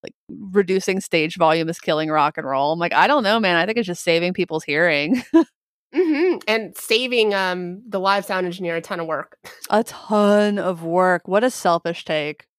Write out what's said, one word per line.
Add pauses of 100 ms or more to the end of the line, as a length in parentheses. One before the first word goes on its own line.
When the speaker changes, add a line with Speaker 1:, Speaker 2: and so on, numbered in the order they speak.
Speaker 1:
like, (140)
reducing
stage
volume
is
killing
rock
and
roll.
I'm
like,
"I
don't
know,
man.
I
think
it's
just
saving
people's
hearing."
<laughs> (600)
Speaker 2:
Mm-hmm. (100)
And
saving,
um,
the
live
sound
engineer
a
ton
of
work. (160)
<laughs>
Speaker 1:
A
ton
of
work.
What
a
selfish
take (100)